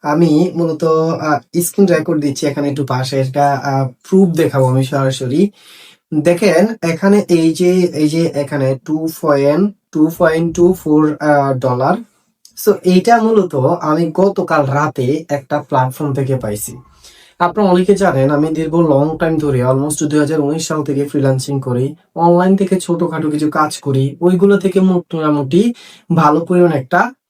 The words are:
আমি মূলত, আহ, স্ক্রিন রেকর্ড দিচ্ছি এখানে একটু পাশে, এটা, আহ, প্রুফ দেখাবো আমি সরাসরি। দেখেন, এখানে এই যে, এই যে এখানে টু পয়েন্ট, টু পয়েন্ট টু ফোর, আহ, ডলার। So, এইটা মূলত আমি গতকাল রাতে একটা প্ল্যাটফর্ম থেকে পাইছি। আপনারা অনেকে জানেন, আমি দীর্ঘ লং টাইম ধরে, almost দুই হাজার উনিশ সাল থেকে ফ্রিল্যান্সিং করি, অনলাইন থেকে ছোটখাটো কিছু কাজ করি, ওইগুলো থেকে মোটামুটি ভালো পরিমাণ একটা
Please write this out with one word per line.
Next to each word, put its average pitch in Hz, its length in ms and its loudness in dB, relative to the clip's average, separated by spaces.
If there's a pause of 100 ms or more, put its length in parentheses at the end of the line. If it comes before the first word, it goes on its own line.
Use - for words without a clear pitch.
আমি 160 540 2
মূলত, 165 280 -2
আহ, 160 760 -2
স্ক্রিন 196 260 2
রেকর্ড 156 340 0
দিচ্ছি 143 260 -4
এখানে 143 220 -4
একটু 139 160 -4
পাশে, 131 340 -4
এটা, 143 320 0
আহ, 135 360 -2 (220)
প্রুফ 190 200 4
দেখাবো 147 360 0
আমি 131 180 2
সরাসরি। 135 680 -2 (640)
দেখেন, 175 680 2
এখানে 196 480 0
এই 165 240 2
যে, 180 180 0
এই 175 380 0
যে 165 260 -2
এখানে 139 500 -2
টু 156 220 -4 (140)
পয়েন্ট, 151 520 2 (180)
টু 156 260 2
পয়েন্ট 165 380 0
টু 175 180 4
ফোর, 151 460 0
আহ, 143 340 0
ডলার। 131 440 -2 (600)
So, 208 160 2 (100)
এইটা 185 340 4
মূলত 220 380 2 (260)
আমি 160 320 0
গতকাল 185 520 0
রাতে 143 640 -2
একটা 143 300 -4
প্ল্যাটফর্ম 139 540 -4
থেকে 131 240 -2
পাইছি। 110 400 -8 (640)
আপনারা 196 300 0
অনেকে 185 260 4
জানেন, 147 360 2
আমি 156 220 0
দীর্ঘ 156 220 -4
লং 156 420 2
টাইম 160 200 -2
ধরে, 135 280 -2
almost 143 400 -2
দুই 151 140 0
হাজার 147 200 0
উনিশ 147 280 -4
সাল 156 160 -4
থেকে 143 220 -4
ফ্রিল্যান্সিং 135 560 -2
করি, 131 340 -4 (200)
অনলাইন 175 400 4
থেকে 190 240 0
ছোটখাটো 160 520 -4
কিছু 151 180 -2
কাজ 151 300 -2
করি, 135 420 -2
ওইগুলো 185 360 4
থেকে 190 220 0
মোটামুটি 170 920 0 (400)
ভালো 160 320 2
পরিমাণ 175 260 2
একটা 175 400 -2 (180)